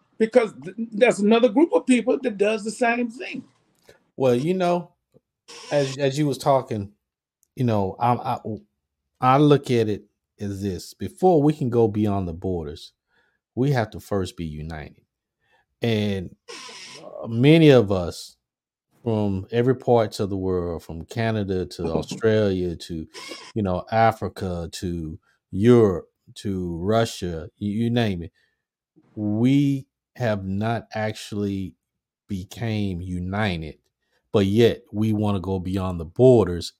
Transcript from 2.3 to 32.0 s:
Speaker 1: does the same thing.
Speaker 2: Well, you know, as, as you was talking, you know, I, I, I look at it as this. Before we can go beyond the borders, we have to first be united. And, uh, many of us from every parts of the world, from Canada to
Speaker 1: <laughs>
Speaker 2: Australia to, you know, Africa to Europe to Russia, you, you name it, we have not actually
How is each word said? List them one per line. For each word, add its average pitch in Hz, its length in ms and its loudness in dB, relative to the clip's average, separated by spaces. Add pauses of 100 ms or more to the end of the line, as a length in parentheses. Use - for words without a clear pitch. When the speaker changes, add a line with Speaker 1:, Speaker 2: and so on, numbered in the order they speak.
Speaker 1:
does 208 260 0
the 220 60 -8
same 240 400 -2
thing. 311 340 -14 (720)
Speaker 2:
Well, 127 180 2
you 151 200 0
know, 175 380 -2 (760)
as, 135 280 0
as 139 200 0
you 151 80 2
was 127 120 -2
talking, 123 540 0 (640)
you 131 80 -2
know, 101 340 0
I, 120 140 2
I, - 260 -4 (840)
I 131 180 6
look 143 320 4
at 113 180 2
it 104 160 -4 (360)
as 101 220 -8
this. 90 320 -6
Before 160 480 0
we 151 100 4
can 135 180 -4
go 117 180 4
beyond 101 400 -2
the 82 40 -6
borders, 82 600 -8 (640)
we 131 180 0
have 117 180 -2
to 87 100 -14
first 95 360 -4
be 87 80 -8
united. 76 580 -12 (800)
And, 104 520 -2 (680)
uh, - 220 -14
many 147 440 8
of 113 200 6
us 87 460 -6 (680)
from 104 500 -2
every 123 240 2
parts 117 440 0
of 98 100 -4
the 98 60 -4
world, 90 460 -4
from 82 220 -12
Canada 104 640 -2
to - 180 -10
Speaker 1:
<laughs> 82 80 -4
Speaker 2:
Australia 92 840 0
to, 80 300 -10 (480)
you 110 80 -2
know, 90 280 -2
Africa 98 840 0
to 85 460 -8 (320)
Europe 104 580 4 (260)
to 90 440 -6
Russia, 90 800 -2
you, 104 140 -6
you 117 200 -2
name 110 320 -2
it, 80 100 -14 (840)
we 131 720 0 (300)
have 107 280 -2
not 101 480 -4
actually 104 840 -6 (500)